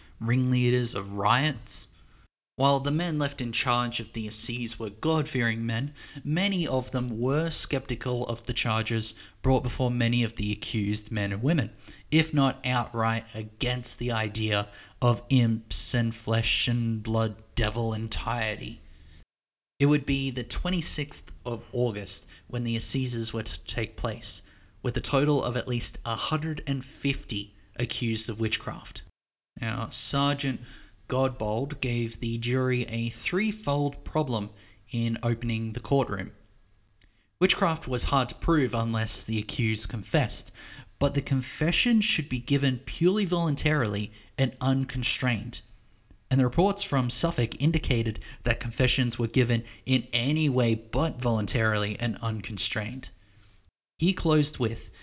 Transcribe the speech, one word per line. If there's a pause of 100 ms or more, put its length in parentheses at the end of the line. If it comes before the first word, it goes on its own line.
(200)
ringleaders
of
riots. (680)
While
the
men
left
in
charge
of
the
assize
were
God-fearing
men, (300)
many
of
them
were
skeptical
of
the
charges (260)
brought
before
many
of
the
accused
men
and
women, (400)
if
not
outright
against
the
idea (340)
of
imps
and
flesh
and
blood (200)
devil
entirety. (1000)
It
would
be
the
twenty-sixth (140)
of
August (200)
when
the
assizes
were
to
take
place, (400)
with
a
total
of
at
least
a
hundred
and
fifty (220)
accused
of
witchcraft. (580)
Now,
Sergeant (480)
Godbold
gave
the
jury
a
threefold
problem (380)
in
opening
the
courtroom. (1120)
Witchcraft
was
hard
to
prove
unless
the
accused
confessed, (480)
but
the
confession
should
be
given
purely
voluntarily (240)
and
unconstrained. (680)
And
the
reports
from
Suffolk
indicated (240)
that
confessions
were
given (200)
in
any
way
but
voluntarily
and
unconstrained. (880)
He
closed
with, (140)